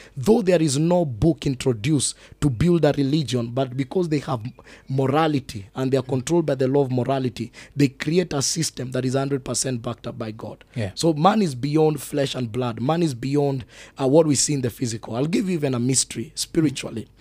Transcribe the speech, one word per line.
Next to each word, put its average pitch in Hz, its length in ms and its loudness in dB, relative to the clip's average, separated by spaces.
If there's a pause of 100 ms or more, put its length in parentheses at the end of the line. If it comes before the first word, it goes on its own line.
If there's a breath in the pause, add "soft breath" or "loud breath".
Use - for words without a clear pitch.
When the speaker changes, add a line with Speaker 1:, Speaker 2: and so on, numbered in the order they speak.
(160 loud breath)
Speaker 1:
Though 208 260 4
there 175 200 4
is 139 160 2
no 175 260 4
book 143 420 2
introduced 127 680 0 (260 soft breath)
to 151 100 2
build 160 340 4
a 143 80 4
religion, 131 560 0
but 123 280 -4
because 156 320 -2
they 151 120 0
have 127 200 -4 (480 loud breath)
morality 135 840 0
and 131 180 -2
they 135 40 2
are 127 60 2
controlled 135 440 0
by 143 80 0
the 131 140 0
law 143 140 4
of 127 100 0
morality, 127 600 -2 (240 loud breath)
they 139 120 4
create 160 440 0
a 139 100 -2
system 131 500 -4
that 127 120 -2
is 127 100 -2
hundred 139 300 -2
percent 123 380 -4
backed 120 240 -8
up 120 120 -10
by 113 120 -8
God. 110 340 -14 (100)
Speaker 2:
Yeah. 101 200 -4
Speaker 1:
So 165 180 2
man 190 300 4
is 151 120 0
beyond 147 460 0
flesh 139 340 -4
and 123 160 -6
blood. 120 300 -4
Man 156 220 0
is 151 120 0
beyond, 135 500 -2 (360 loud breath)
uh, 135 80 2
what 156 180 8
we 147 80 4
see 147 200 0
in 139 60 -2
the 123 100 -2
physical. 117 460 -6
I'll 139 100 0
give 190 220 0
you 185 60 0
even 143 200 -2
a 120 60 0
mystery 123 540 -2
spiritually. 135 760 -2 (120)